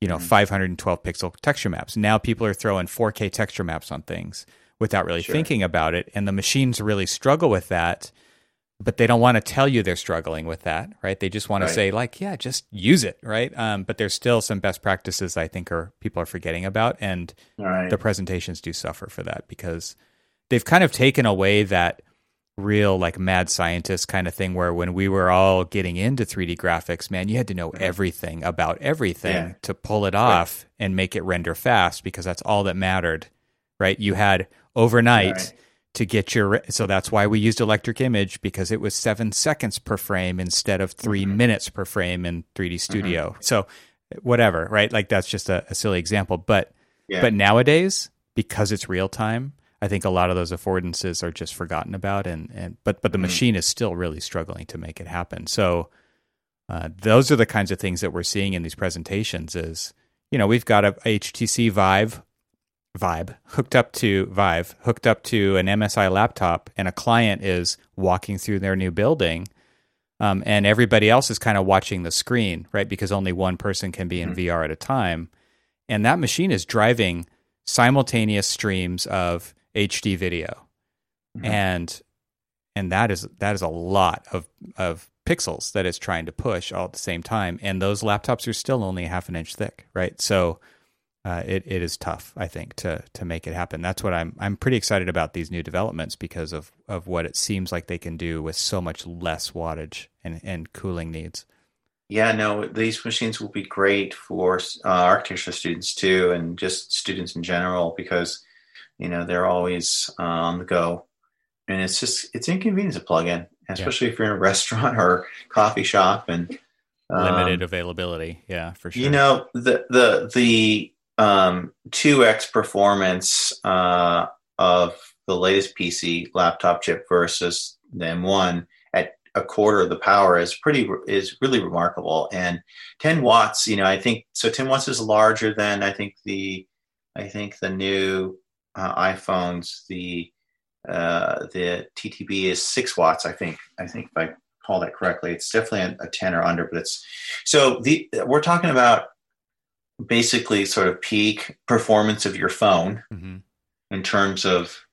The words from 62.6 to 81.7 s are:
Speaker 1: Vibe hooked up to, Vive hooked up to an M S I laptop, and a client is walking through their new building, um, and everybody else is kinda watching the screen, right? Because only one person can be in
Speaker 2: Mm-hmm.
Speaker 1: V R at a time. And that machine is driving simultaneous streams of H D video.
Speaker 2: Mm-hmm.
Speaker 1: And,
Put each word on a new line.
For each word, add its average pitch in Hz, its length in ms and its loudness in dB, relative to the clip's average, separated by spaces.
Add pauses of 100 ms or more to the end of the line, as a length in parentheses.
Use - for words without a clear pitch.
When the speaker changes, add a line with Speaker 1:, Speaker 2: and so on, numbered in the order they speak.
Speaker 1:
Vibe 87 380 -4 (120)
hooked - 280 -2
up 127 180 4
to, 98 340 2
Vive 92 560 0
hooked - 240 0
up 110 160 4
to 98 340 2
an 92 100 2
M 104 140 2
S 104 160 0
I 101 100 4
laptop, 92 720 2
and 95 100 -2
a 90 60 -4
client 113 500 2
is 90 320 0 (220)
walking 92 400 0
through 101 220 -4
their 95 180 -2
new 92 140 -2
building, 90 560 0 (720)
um, 98 240 2
and 104 200 4
everybody 107 440 6
else 123 220 6
is 107 80 -6
kinda 104 220 2
watching 95 420 2
the 85 80 -6
screen, 95 600 -2
right? 98 160 -2
Because 95 240 -4
only 98 220 0
one 92 240 0
person 98 340 -4
can 92 160 -6
be 87 140 -4
in 85 80 -4
Speaker 2:
Mm-hmm. 90 60 -6
Speaker 1:
V 90 140 -2
R 85 140 0
at 78 80 -4
a 78 60 -6
time. 90 520 -2 (600)
And 107 160 0
that 151 140 4
machine 165 320 0
is 98 140 0
driving 104 600 2 (400)
simultaneous 117 800 4
streams 90 600 -2
of 87 460 -2 (220)
H 104 260 -2
D 98 140 0
video. 85 520 -6 (680)
Speaker 2:
Mm-hmm. 95 100 -10
Speaker 1:
And, 95 560 -2 (720)